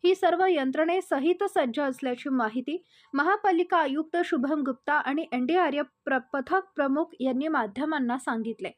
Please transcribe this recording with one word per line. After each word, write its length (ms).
ही 100
सर्व 340
यंत्रणे 520
सहित 440
सज्ज 360
असल्याची 480
माहिती 560
महापालिका 640
आयुक्त 480
शुभम 380
गुप्ता 300
आणि 400
एनडीआरएफ 520
प्र-, 140
पथक 420
प्रमुख 280
यांनी 280
माध्यमांना 680
सांगितले. 600